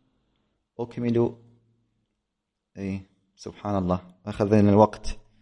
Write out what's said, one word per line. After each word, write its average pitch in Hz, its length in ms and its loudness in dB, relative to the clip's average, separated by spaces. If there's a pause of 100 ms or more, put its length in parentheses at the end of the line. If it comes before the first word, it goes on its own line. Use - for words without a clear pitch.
(800)
أكمل، 120 580 -4 (1400)
إيه. 95 360 -10 (220)
سبحان 104 400 -10
الله، 90 240 -2 (260)
أخذنا 104 440 2
الوقت. - 480 2 (240)